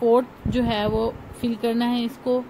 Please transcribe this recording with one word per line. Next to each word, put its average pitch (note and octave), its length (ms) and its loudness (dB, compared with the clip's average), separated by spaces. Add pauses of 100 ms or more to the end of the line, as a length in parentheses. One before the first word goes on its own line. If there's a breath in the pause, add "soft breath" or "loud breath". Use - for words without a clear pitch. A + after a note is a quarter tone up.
फोर्थ B3 480 2
जो B3 140 2
है G#3+ 260 0
वो A3 240 0 (280)
feel A#3 140 0
करना A#3 300 0
है A#3+ 200 0
इसको, B3 340 -2 (120)